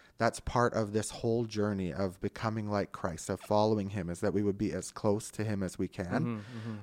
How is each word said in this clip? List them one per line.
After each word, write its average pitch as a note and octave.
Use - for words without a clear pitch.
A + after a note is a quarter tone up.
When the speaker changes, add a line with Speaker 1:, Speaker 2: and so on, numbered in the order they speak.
Speaker 1:
that's A2+
part A#2+
of G#2+
this G#2+
whole A#2
journey G#2
of F#2
becoming G#2+
like G2+
Christ, -
of F#2+
following G#2
him, F#2+
is F2
that G2+
we G2+
would G2+
be G#2
as F2+
close G#2+
to G#2+
him G#2
as F2+
we F#2+
can, G2
Speaker 2:
Mm-hmm, A#2
mm-hmm. A2+